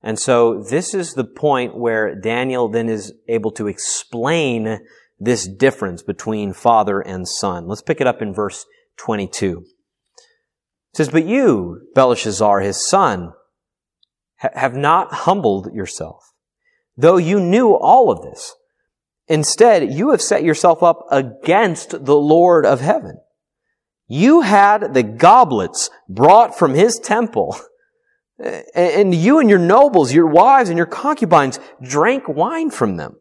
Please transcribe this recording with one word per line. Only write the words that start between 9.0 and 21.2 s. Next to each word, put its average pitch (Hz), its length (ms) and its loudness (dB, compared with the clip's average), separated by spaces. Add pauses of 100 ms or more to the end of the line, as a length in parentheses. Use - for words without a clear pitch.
It - 40 -16
says, 151 120 -2
"But 160 160 0
you, 156 720 -2
Belshazzar, 107 640 0
his 98 260 -6
son, 107 460 -2 (1040)
ha-, - 180 -6
have 127 220 -4
not 156 360 0
humbled 120 600 -2
yourself, - 640 -14 (600)
though 165 200 4
you 185 240 0
knew 202 320 2
all 202 380 4
of 92 120 -4
this. - 320 -18 (720)
Instead, 156 680 2
you 202 180 -2
have 247 100 0
set - 240 -2
yourself 165 380 2
up 170 280 0
against 147 960 -2